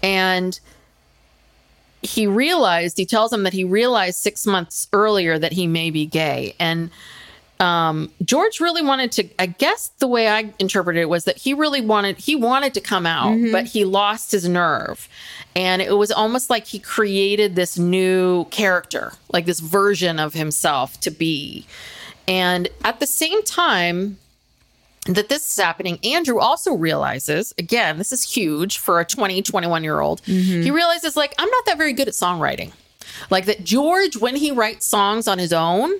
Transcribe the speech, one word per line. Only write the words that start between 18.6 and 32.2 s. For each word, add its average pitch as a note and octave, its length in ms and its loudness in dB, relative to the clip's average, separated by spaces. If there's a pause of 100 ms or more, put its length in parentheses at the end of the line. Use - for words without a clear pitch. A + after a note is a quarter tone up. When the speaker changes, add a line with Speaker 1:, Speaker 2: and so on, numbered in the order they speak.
Speaker 1:
like, E3+ 140 0
this E3+ 140 -2
version F3 580 0
of D#3 160 -2
himself D3+ 680 -2
to D#3+ 100 -4
be. D#3 540 -4 (640)
And F3+ 400 0 (160)
at A#3 160 -2
the D4 60 0
same F4 380 0
time F#3+ 720 0 (880)
that G3+ 220 0
this D4 180 -2
is - 160 -2
happening, F3 400 -2
Andrew C#4 380 0
also E4 320 2
realizes, D3+ 840 -2
again, F3 400 0
this F#3 120 -6
is B3+ 120 -2
huge E3+ 560 -2
for F3 220 2
a E3+ 40 0
twenty, F#3+ 380 -2
twenty-one-year-old. D#3+ 800 0
Speaker 2:
Mm-hmm. F#3 400 2
Speaker 1:
He G#3 80 2
realizes, E4+ 440 0
like, D4 240 0
"I'm F4+ 120 0
not B4+ 160 0
that F4 100 2
very D4+ 160 0
good A3+ 160 0
at - 60 -8
songwriting." D#3 580 -2 (560)